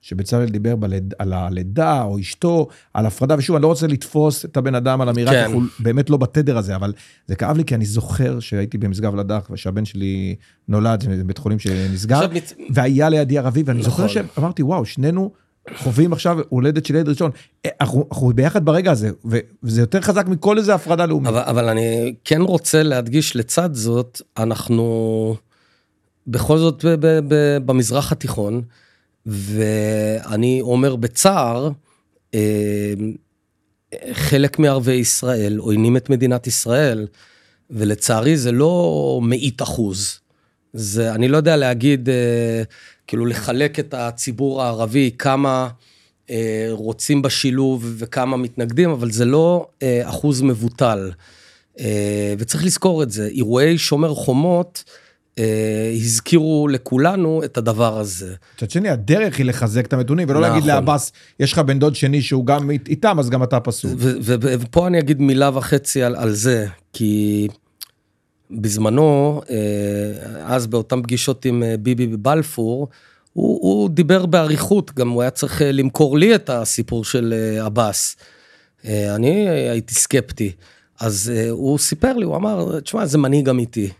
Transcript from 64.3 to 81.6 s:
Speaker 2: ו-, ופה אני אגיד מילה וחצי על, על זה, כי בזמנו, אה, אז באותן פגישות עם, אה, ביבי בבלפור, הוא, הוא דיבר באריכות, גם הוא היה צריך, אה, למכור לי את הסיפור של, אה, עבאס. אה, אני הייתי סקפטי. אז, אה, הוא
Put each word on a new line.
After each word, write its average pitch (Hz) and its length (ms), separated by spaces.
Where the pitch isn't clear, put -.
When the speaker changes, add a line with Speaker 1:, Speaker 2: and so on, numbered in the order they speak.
Speaker 2:
ו-, 127 200
ופה 170 260
אני 175 120
אגיד 147 220
מילה 139 340
וחצי 135 480
על, 123 140
על 113 160
זה, 110 340
כי 104 560
בזמנו, 131 920
אה, 123 60
אז 120 220
באותן 120 360
פגישות 120 420
עם, 120 180
אה, 113 140
ביבי 120 300
בבלפור, 127 800
הוא, - 300
הוא 196 280
דיבר 175 360
באריכות, 165 680
גם 127 140
הוא 120 140
היה 127 80
צריך, - 320
אה, 143 100
למכור 135 460
לי 214 160
את 180 160
הסיפור 117 540
של, 117 320
אה, 110 300
עבאס. 107 500
אה, 104 300
אני 165 340
הייתי 120 460
סקפטי. - 580
אז, 110 340
אה, 113 160
הוא 135 280